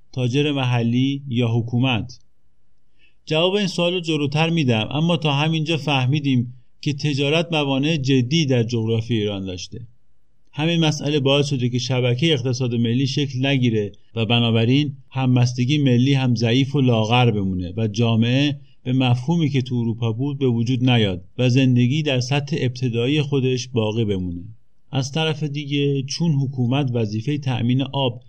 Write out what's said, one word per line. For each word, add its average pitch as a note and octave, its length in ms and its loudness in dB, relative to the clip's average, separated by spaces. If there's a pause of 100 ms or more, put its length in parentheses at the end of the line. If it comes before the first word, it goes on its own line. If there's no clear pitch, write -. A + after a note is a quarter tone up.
(120)
تاجر C3 400 0
محلی B2+ 760 0
یا A#2+ 200 0
حکومت؟ A#2+ 720 -2 (1040)
جواب E3 280 0
این G#3 140 0
سوال F3 260 -2
رو F#3 60 -2
جلوتر D#3 500 0
می‌دم، B2 420 2
اما E3 260 0
تا D3+ 160 0
همینجا D#3+ 440 0
فهمیدیم C3+ 760 0 (280)
که D3 120 -2
تجارت D3 580 0
موانع D3 460 0
جدی C3+ 480 2
در B2 180 2
جغرافی A2+ 500 -2
ایران G#2 320 -2
داشته. F#2+ 420 -10 (640)
همین E3 280 -2
مسئله D3+ 400 0
باعث C#3 280 2
شده B2 220 -2
که B2 100 -2
شبکهٔ B2 480 0
اقتصاد B2+ 480 -2
ملی A#2 320 0
شکل C3+ 380 -2
نگیره A#2+ 460 0 (240)
و A2+ 100 0
بنابراین A#2 680 2 (140)
همبستگی B2+ 680 0
ملی C3+ 360 4
هم B2+ 220 2
ضعیف A#2 400 2
و C#3+ 60 2
لاغر A#2+ 500 4
بمونه F#2+ 460 -2
و A2+ 100 0
جامعه A#2 720 2 (240)
به B2+ 100 -4
مفهومی C3 560 0
که C3+ 120 0
تو B2+ 140 -4
اروپا A#2 360 -2
بود C#3 280 -4
به C3+ 80 0
وجود B2 420 0
نیاد G2+ 340 2 (140)
و B2 120 2
زندگی B2+ 540 4
در C3+ 160 0
سطح C#3+ 400 -2
ابتدایی B2+ 640 -2
خودش C3 460 -2
باقی A2 380 0
بمونه. F2+ 380 -4 (480)
از C3+ 200 -4
طرف D#3 320 -2
دیگه C#3+ 600 -2
چون E3 280 -2
حکومت C3+ 640 0
وظیفهٔ A2+ 440 -2
تأمین B2 440 0
آب C3+ 480 -4